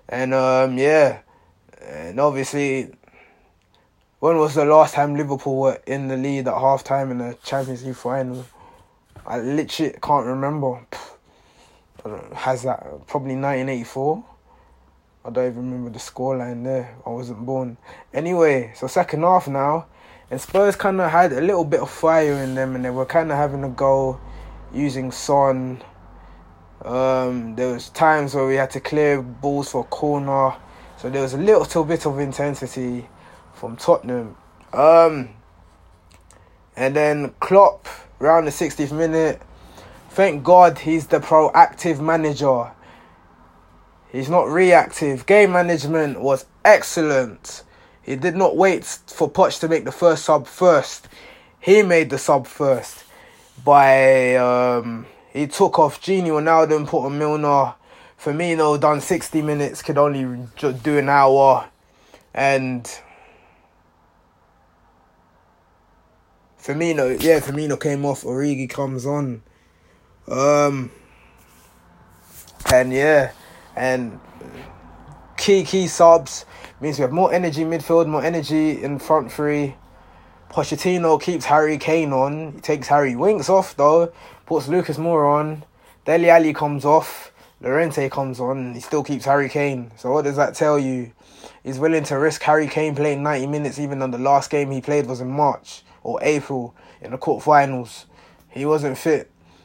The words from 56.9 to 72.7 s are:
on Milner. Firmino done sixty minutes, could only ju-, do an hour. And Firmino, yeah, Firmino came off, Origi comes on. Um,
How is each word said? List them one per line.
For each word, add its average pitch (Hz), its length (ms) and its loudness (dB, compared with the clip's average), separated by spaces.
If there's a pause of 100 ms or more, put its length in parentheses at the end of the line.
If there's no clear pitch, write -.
on 143 140 -6
Milner. 147 560 0 (460)
Firmino 156 580 0
done 147 220 2
sixty 160 420 -4
minutes, 147 400 -4
could 143 160 -4
only 131 480 -2 (100)
ju-, 139 160 -4
do 147 260 -2
an 139 100 0
hour. 135 600 4 (640)
And 131 500 -2 (3750)
Firmino, 147 600 -2
yeah, 156 200 6
Firmino 147 400 -6
came 143 240 -4
off, 139 180 -4
Origi 131 480 -4
comes 135 360 -8
on. 139 360 -4 (840)
Um, 143 640 0 (1800)